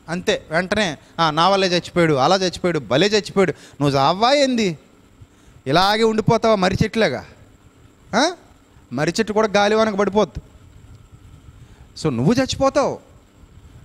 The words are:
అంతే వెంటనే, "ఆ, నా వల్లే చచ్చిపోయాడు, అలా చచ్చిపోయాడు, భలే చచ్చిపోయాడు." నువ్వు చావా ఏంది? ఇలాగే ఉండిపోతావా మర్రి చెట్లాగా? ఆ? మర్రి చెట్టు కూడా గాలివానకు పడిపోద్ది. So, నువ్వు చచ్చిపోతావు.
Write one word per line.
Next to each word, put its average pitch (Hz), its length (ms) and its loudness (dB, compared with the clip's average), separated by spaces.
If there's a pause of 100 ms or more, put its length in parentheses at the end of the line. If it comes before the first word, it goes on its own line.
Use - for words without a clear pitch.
అంతే 175 420 -4
వెంటనే, 180 460 -2 (240)
"ఆ, 160 100 2
నా 165 180 2
వల్లే 196 200 2
చచ్చిపోయాడు, 170 460 0
అలా 147 220 4
చచ్చిపోయాడు, 180 420 -2
భలే 135 280 0
చచ్చిపోయాడు." 196 460 0 (280)
నువ్వు 139 180 0
చావా 185 340 2
ఏంది? 247 460 0 (880)
ఇలాగే 196 360 2
ఉండిపోతావా 220 520 2
మర్రి 190 300 0
చెట్లాగా? 156 400 -2 (920)
ఆ? 302 140 0 (600)
మర్రి 156 280 -2
చెట్టు 208 120 -4
కూడా 220 160 0
గాలివానకు 208 480 0
పడిపోద్ది. 202 460 -2 (1600)
So, 147 100 -2
నువ్వు 131 180 2
చచ్చిపోతావు. 262 680 -2 (840)